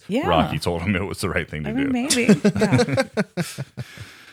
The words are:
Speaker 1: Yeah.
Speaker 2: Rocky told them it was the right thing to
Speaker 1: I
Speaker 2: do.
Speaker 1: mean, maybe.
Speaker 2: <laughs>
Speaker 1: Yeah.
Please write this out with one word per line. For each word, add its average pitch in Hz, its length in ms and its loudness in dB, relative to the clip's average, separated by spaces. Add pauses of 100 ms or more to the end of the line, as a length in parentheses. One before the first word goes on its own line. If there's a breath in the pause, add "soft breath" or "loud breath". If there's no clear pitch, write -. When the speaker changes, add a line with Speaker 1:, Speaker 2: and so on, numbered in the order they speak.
Speaker 1:
Yeah. 247 180 -2
Speaker 2:
Rocky 80 320 2
told 85 260 -4
them 101 120 0
it 90 80 -2
was 92 160 -6
the 101 100 -2
right 80 200 -2
thing 76 160 -6
to 214 60 -4
Speaker 1:
I - 20 -4
Speaker 2:
do. 277 160 -2
Speaker 1:
mean, - 20 -2
maybe. 247 420 4
Speaker 2:
<laughs> - 80 4 (140)
Speaker 1:
Yeah. 190 480 2 (1300 loud breath)